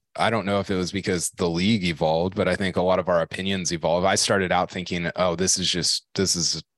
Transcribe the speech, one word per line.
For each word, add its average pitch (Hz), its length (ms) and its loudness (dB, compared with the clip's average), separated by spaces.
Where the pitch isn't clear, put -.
I 98 120 2
don't 113 160 0
know 101 140 0
if 98 120 -4
it 98 40 0
was 92 160 0
because 92 400 -2
the 90 180 -2
league 92 360 2
evolved, 82 500 0
but 92 140 0
I 90 80 2
think 92 200 -2
a 92 60 2
lot 92 160 4
of 87 100 -2
our 85 140 4
opinions 92 500 -4
evolved. 85 340 0
I 98 100 4
started 95 340 2
out 90 200 2
thinking, 87 440 -4
"Oh, 87 220 0
this 90 200 0
is 90 140 -2
just, - 340 -2
this 95 180 0
is 80 280 -2